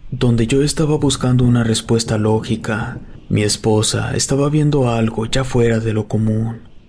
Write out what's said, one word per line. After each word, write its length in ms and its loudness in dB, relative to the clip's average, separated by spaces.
Donde 380 2
yo 160 2
estaba 320 0
buscando 480 2
una 180 4
respuesta 560 0
lógica, 800 -2
mi 140 2
esposa 760 0
estaba 340 0
viendo 400 2
algo 360 -2
ya 180 -2
fuera 340 2
de 140 -2
lo 160 -2
común. 540 -2